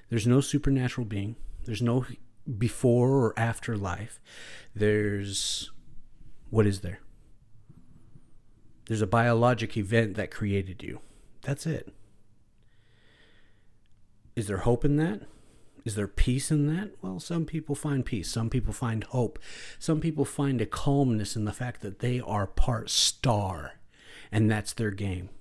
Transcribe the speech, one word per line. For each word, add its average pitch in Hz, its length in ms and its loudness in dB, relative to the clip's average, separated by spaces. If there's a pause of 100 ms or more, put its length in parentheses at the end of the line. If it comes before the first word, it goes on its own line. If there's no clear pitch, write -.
(100)
there's 113 160 0
no 127 160 6
supernatural 135 640 0
being. 101 300 -4 (280)
There's 110 160 -4
no 120 240 2 (540)
before 123 640 4
or - 140 0
after 117 360 -2
life. 101 460 -6 (540)
There's, 101 960 0 (800)
what 107 160 6
is 98 160 0
there? 92 180 -10 (1800)
There's 110 160 -2
a 107 60 2
biologic 117 720 2
event 107 380 2
that 101 140 -4
created 98 520 -2
you. - 180 -10 (400)
That's - 260 -6
it. - 240 -4 (2500)
Is 107 100 -4
there 98 120 -2
hope 120 260 4
in 143 120 4
that? 180 260 0 (640)
Is 104 100 -4
there 101 140 -2
peace - 420 2
in 147 160 4
that? 180 240 -2 (100)
Well, 185 180 -8
some 165 280 -2
people 151 280 -6
find 139 300 0
peace. 95 240 -4
Some 117 220 -2
people 110 240 0
find 113 300 -2
hope. 123 340 -2 (400)
Some 156 220 0
people 151 260 0
find 135 340 0
a 107 60 0
calmness 131 680 2
in 107 120 -2
the 104 60 -2
fact 123 280 -8
that 98 200 -10
they 123 200 0
are 104 260 -2
part - 440 4
star, 98 880 0 (520)
and 107 200 4
that's 107 240 -2
their 110 160 0
game. 95 400 -4 (100)